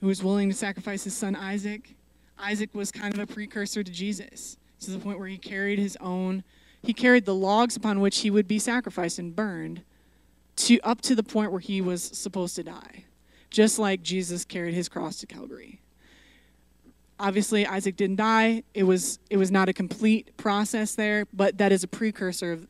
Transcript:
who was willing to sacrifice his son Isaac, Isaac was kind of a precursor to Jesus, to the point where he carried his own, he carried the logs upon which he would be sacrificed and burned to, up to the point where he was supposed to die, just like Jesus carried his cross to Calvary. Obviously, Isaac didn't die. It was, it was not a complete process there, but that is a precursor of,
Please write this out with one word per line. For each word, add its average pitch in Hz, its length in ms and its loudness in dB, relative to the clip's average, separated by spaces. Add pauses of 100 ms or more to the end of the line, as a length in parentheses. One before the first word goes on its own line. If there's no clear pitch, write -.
who 196 80 2
was 196 140 0
willing 196 280 2
to 190 40 -2
sacrifice 196 500 -6
his 190 120 -6
son 196 180 -2
Isaac, 202 600 -8 (440)
Isaac 208 360 -4
was 202 180 -6
kind 208 220 -6
of 202 60 -4
a 208 60 -6
precursor 208 560 -8
to 185 80 -8
Jesus, 196 680 -8 (220)
to - 100 -12
the 190 80 -6
point 202 200 -8
where 190 100 -10
he 190 100 -12
carried 202 400 -2
his 196 220 -2
own, 185 440 -2 (380)
he 233 100 -2
carried 247 320 6
the 190 100 0
logs 208 420 4
upon 214 240 0
which 196 180 4
he 214 120 0
would 202 160 4
be 214 120 0
sacrificed 202 600 -2
and 175 160 -10
burned 170 480 -6 (760)
to, - 240 6
up 226 220 0
to 262 120 2
the 220 80 2
point 214 280 0
where 185 100 -4
he 196 200 -4
was 180 220 -2
supposed 180 540 -6
to 175 60 -6
die, 165 420 -16 (460)
just 214 280 4
like 196 240 0
Jesus 175 420 -4
carried 170 300 -6
his 175 140 -2
cross 170 280 -8
to 214 100 -14
Calvary. - 540 -18 (1400)
Obviously, 202 480 2
Isaac 190 300 -2
didn't 190 200 0
die. 220 460 4 (120)
It 208 80 2
was, 185 360 4 (120)
it 208 80 2
was 190 120 4
not 185 200 4
a - 20 -2
complete 214 640 0
process 214 580 0
there, 214 380 0
but 196 240 2
that 196 160 6
is 185 100 6
a 185 60 -6
precursor 185 640 -4
of, 165 180 -8